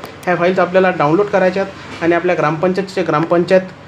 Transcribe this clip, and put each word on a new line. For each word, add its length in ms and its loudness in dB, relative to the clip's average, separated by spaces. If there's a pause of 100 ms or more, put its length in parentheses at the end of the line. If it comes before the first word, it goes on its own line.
(240)
ह्या 120 0
फाईल्स 220 2
आपल्याला 320 2
डाउनलोड 360 2
करायच्या 360 0
आहेत 400 -10
आणि 120 2
आपल्या 240 0
ग्रामपंचायतचे 640 -2
ग्रामपंचायत 580 2 (280)